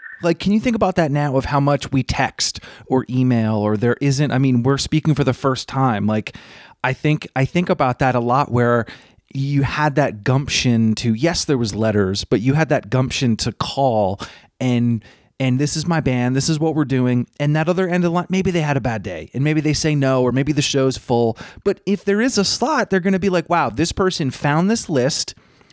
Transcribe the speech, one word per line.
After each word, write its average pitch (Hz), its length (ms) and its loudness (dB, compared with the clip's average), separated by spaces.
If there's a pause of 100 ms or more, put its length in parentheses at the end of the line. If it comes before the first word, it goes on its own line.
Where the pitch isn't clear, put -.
(220)
Like, 170 160 2
can 190 140 0
you 220 80 2
think 226 160 -2
about 190 180 0
that 160 160 2
now 143 260 0
of 135 100 0
how 143 120 0
much 139 320 0
we 131 140 0
text - 560 -4 (260)
or 131 240 0
email 120 460 2
or 107 200 0
there 120 240 0
isn't, 139 300 0
I 123 80 0
mean, 127 240 2
we're 135 160 2
speaking 156 380 0
for 143 80 0
the 127 80 2
first 131 340 -4
time. 120 400 0
Like, 110 300 -2 (480)
I 131 80 0
think, 151 420 -2
I 135 100 2
think 175 240 -2
about 135 300 0
that 131 160 2
a 123 60 2
lot 120 320 0
where 120 340 2 (480)
you 139 280 0
had 147 340 0
that 117 260 -2
gumption 120 760 2
to, 117 180 0
yes, 165 320 0
there 143 120 2
was 107 160 -2
letters, 104 480 0
but 110 180 0
you 131 140 2
had 156 140 2
that 120 200 -2
gumption 127 500 0
to - 120 -4
call 107 720 -2 (400)
and, 120 440 0 (360)
and, 131 180 0
"This 147 180 -2
is 156 120 -4
my 165 100 0
band, 127 380 0
this 135 120 0
is 156 120 0
what 160 160 0
we're 156 80 2
doing." 127 420 0 (140)
And 147 160 2
that 156 120 0
other 180 200 0
end 180 160 0
of 170 80 0
the - 20 -4
line, 175 160 -2
maybe 185 220 0
they 170 80 0
had 147 160 0
a 131 40 0
bad 110 220 -4
day 82 320 -10
and 123 80 -2
maybe 151 180 2
they 151 120 0
say 151 240 0
no, 131 260 2
or 123 80 2
maybe 139 220 0
the 139 100 0
show's 135 340 0
full. 117 400 0 (280)
But 196 200 0
if 196 200 -2
there 202 160 0
is 247 180 0
a 196 60 2
slot, 277 460 -2
they're 190 100 2
gonna 190 180 0
be 196 100 0
like, 175 220 -2
"Wow, 156 200 2
this 139 200 -2
person 180 400 -2
found 156 400 0
this 226 180 -2
list. 139 460 -2 (380)